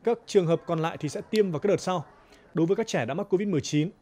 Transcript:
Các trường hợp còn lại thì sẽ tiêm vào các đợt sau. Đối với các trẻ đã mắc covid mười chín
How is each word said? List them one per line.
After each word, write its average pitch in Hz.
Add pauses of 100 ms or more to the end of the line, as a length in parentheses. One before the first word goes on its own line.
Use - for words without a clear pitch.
Các 233
trường 185
hợp 160
còn 165
lại 160
thì 147
sẽ 202
tiêm 208
vào 147
các 202
đợt 180
sau. 185 (480)
Đối 165
với 190
các 220
trẻ 151
đã 123
mắc 185
covid 196
mười 165
chín 151 (120)